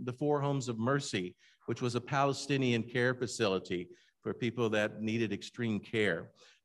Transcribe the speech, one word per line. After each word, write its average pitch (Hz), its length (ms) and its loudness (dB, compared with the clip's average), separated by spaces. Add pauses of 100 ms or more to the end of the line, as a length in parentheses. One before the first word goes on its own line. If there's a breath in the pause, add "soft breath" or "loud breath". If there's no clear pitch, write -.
the 123 80 -4
Four 147 280 2
Homes 139 280 0
of 117 100 -4
Mercy, 117 560 0 (320 soft breath)
which 120 160 -2
was 120 120 0
a 120 60 2
Palestinian 135 800 2
care 123 320 2
facility 95 760 0 (340 loud breath)
for 104 120 -4
people 117 360 0
that 104 300 0
needed 110 320 0
extreme 107 460 -4
care. 95 520 0 (340 soft breath)